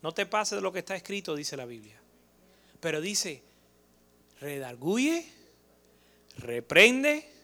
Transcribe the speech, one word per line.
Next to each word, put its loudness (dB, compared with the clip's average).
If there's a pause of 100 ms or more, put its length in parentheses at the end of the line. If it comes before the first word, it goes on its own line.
"No -4
te -2
pases -2
de -4
lo -2
que -6
está -6
escrito", -6
dice -8
la -8
Biblia. -16 (800)
Pero -2
dice, -4 (960)
"Redarguye, -2 (1080)
reprende 4 (160)